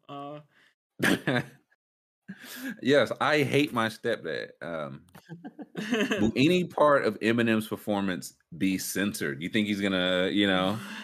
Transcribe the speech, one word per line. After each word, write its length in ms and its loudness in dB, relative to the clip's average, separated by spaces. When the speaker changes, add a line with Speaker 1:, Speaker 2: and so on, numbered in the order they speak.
Speaker 1:
uh. 320 -12
Speaker 2:
<laughs> 440 0
Yes, 300 4
I 220 2
hate 300 2
my 160 0
stepdad. 640 -4
Um, 400 -8
Speaker 1:
<laughs> 440 -2
Speaker 2:
will 160 2
any 280 4
part 400 4
of 160 0
Eminem's 460 2
performance 680 -4
be 220 0
censored? 640 -4
You 60 -6
think 180 0
he's 140 -2
gonna, 480 2
you 180 4
know, 320 2